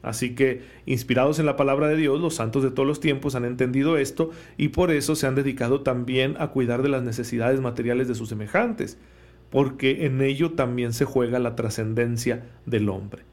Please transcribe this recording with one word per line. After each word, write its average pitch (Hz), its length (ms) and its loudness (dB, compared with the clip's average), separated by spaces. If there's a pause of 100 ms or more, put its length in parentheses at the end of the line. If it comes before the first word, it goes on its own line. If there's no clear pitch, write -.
Así 120 320 -4
que, 131 260 2 (240)
inspirados 127 540 2
en 156 60 2
la 139 100 2
palabra 139 320 2
de 156 80 2
Dios, 151 240 2
los 165 160 -2
santos 120 260 -2
de 131 100 2
todos 135 140 2
los 143 140 0
tiempos 139 360 -2
han 120 100 -2
entendido 131 520 2
esto 147 340 -2 (260)
y 151 100 2
por 175 240 2
eso 147 240 2
se 147 120 0
han 131 80 0
dedicado 139 460 0
también 131 580 0
a 151 100 -2
cuidar 123 340 0
de 143 60 2
las 131 140 0
necesidades 120 580 0
materiales 120 480 -2
de 117 60 -2
sus 110 120 -8
semejantes, 113 720 -2 (520)
porque 135 560 2
en 131 160 0
ello 139 300 2
también 123 420 0
se 135 120 2
juega 123 340 2
la 120 160 -2
trascendencia 117 880 -2 (220)
del 104 240 2
hombre. 98 440 -8